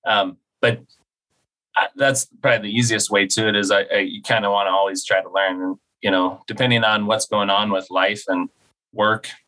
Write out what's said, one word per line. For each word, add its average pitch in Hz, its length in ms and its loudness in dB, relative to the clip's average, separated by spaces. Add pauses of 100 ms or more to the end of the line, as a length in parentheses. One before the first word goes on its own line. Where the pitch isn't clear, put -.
um, 101 320 0 (240)
but 120 180 2 (960)
I, 98 200 2
that's 139 300 0 (160)
probably 113 280 0
the 104 80 -4
easiest 117 320 0
way 101 180 2
to 110 220 0
it 104 60 0
is 98 160 0
I, 101 120 4
I, - 160 -2
you 98 220 -6
kinda 104 300 0
wanna 101 180 2
always 95 340 0
try 95 180 2
to 92 100 -12
learn, 92 300 0
and, 92 160 -4 (240)
you 104 100 0
know, 90 360 0
depending 117 360 0
on 107 240 0
what's 110 200 -2
going 101 220 -2
on 104 220 0
with 92 180 -4
life 95 380 -2
and 92 220 -4 (440)
work 107 360 0 (180)